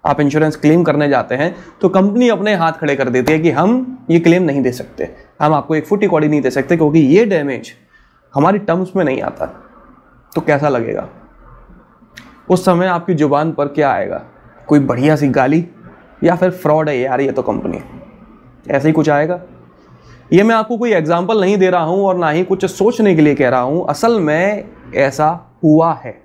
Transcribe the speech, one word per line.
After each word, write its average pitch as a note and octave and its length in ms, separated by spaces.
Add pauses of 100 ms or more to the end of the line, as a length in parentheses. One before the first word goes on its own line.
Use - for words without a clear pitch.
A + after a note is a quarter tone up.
आप C#3+ 160
insurance D3+ 360
claim D#3+ 260
करने D3 260
जाते B2+ 260
हैं D#3+ 200 (260)
तो F#3+ 80
company G3+ 400
अपने G#3 260
हाथ E3 180
खड़े D3 240
कर B2+ 120
देती B2+ 240
है D#3+ 60
कि D#3+ 120
हम G#3 480 (120)
ये E3 100
claim F3 220
नहीं C#3+ 200
दे B2 100
सकते, - 360 (320)
हम D#3 140
आपको C#3+ 200
एक D3+ 120
फुटी G#3 200
कौड़ी D#3 220
नहीं D3 120
दे B2+ 100
सकते C3+ 260
क्योंकि D#3 220
ये D#3+ 260
damage D3 480 (640)
हमारी E3+ 240
terms F#3 380
में F#3 80
नहीं C3+ 180
आता। - 240 (880)
तो D#3+ 80
कैसा D3 280
लगेगा A#2 400 (1400)
उस F3+ 140
समय, F3+ 220
आपकी F3 280
जुबान D3+ 380
पर C#3+ 160
क्या C#3+ 240
आएगा? F#2+ 300 (440)
कोई D3 140
बढ़िया C3 360
सी C#3 140
गाली C#3 360 (580)
या F3 120
फिर F#3 140
fraud D#3 380
है C#3 100
यार B2+ 220
ये C3+ 120
तो C3 100
company, - 380 (880)
ऐसे C#3 180
ही D#3 40
कुछ D#3 160
आएगा। D#3 300 (960)
ये F3+ 100
मैं A3+ 120
आपको A3 240
कोई A#3 140
example F3+ 480
नहीं F#3+ 180
दे F#3 120
रहा F3 120
हूँ F#3 220
और F#3 140
ना E3 120
ही D#3+ 140
कुछ F#3+ 200
सोचने G3+ 500
के D#3 80
लिए D3 120
कह C3 140
रहा B2+ 120
हूँ, C#3+ 280
असल A3+ 320
में F3 440 (300)
ऐसा C#3 340 (360)
हुआ D#3+ 300
है। A#2 200 (100)